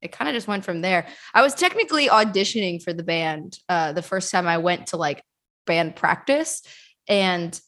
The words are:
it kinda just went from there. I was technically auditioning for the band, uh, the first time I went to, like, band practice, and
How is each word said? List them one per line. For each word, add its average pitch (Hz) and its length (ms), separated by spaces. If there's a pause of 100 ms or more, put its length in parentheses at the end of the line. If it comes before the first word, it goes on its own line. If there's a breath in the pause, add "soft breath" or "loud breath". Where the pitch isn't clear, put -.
it 175 100
kinda - 220
just 233 140
went 202 180
from 170 160
there. 180 260 (260 loud breath)
I 240 100
was 277 100
technically 359 560
auditioning 196 720
for 175 120
the 170 100
band, 165 560 (100)
uh, 160 240
the 170 80
first 190 300
time 175 160
I 170 100
went 175 300
to, 175 100
like, 147 260 (420)
band 165 300
practice, - 680 (440 loud breath)
and 180 600